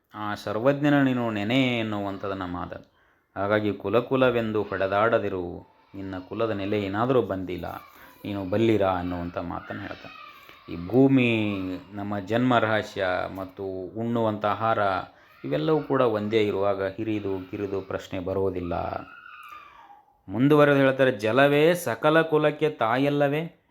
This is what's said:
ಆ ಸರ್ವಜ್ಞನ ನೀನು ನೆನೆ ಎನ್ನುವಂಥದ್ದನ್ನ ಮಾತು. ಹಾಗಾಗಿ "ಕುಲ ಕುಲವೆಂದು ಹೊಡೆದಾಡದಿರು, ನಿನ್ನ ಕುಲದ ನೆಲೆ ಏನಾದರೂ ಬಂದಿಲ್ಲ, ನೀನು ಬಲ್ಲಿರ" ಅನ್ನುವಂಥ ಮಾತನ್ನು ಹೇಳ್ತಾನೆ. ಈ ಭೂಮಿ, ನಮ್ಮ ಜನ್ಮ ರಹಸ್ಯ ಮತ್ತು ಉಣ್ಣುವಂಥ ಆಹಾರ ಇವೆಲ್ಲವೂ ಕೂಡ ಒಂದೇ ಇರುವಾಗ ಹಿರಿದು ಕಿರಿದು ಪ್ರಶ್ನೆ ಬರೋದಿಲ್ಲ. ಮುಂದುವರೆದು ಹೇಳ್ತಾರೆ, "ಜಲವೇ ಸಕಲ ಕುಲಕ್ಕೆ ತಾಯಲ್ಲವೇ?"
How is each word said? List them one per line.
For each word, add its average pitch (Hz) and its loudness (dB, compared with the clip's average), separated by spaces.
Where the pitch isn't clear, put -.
ಆ 104 -6
ಸರ್ವಜ್ಞನ 139 2
ನೀನು 123 0
ನೆನೆ 120 0
ಎನ್ನುವಂಥದ್ದನ್ನ 101 -6
ಮಾತು. 87 -10
ಹಾಗಾಗಿ 104 0
"ಕುಲ 101 0
ಕುಲವೆಂದು 120 2
ಹೊಡೆದಾಡದಿರು, 95 -2
ನಿನ್ನ 95 -10
ಕುಲದ 110 -2
ನೆಲೆ 104 -2
ಏನಾದರೂ 113 2
ಬಂದಿಲ್ಲ, 90 -6
ನೀನು 101 -6
ಬಲ್ಲಿರ" 107 4
ಅನ್ನುವಂಥ 87 -4
ಮಾತನ್ನು 87 -8
ಹೇಳ್ತಾನೆ. - -14
ಈ 87 -8
ಭೂಮಿ, 117 4
ನಮ್ಮ 101 -6
ಜನ್ಮ 117 2
ರಹಸ್ಯ 107 0
ಮತ್ತು 95 -10
ಉಣ್ಣುವಂಥ 113 0
ಆಹಾರ 107 0
ಇವೆಲ್ಲವೂ 151 0
ಕೂಡ 139 0
ಒಂದೇ 107 2
ಇರುವಾಗ 98 0
ಹಿರಿದು 98 -4
ಕಿರಿದು 98 -4
ಪ್ರಶ್ನೆ 95 -8
ಬರೋದಿಲ್ಲ. 90 -2
ಮುಂದುವರೆದು 143 6
ಹೇಳ್ತಾರೆ, 135 4
"ಜಲವೇ 143 4
ಸಕಲ 156 2
ಕುಲಕ್ಕೆ 156 2
ತಾಯಲ್ಲವೇ?" 143 0